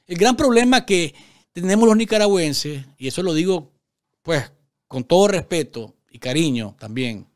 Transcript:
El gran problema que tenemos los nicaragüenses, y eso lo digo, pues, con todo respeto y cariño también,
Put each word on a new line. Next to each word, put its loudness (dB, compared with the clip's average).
El -8
gran 2
problema 2
que -2
tenemos 2
los 6
nicaragüenses, 0
y -10
eso -4
lo -2
digo, -2
pues, -4
con -8
todo 4
respeto -6
y -20
cariño -4
también, -10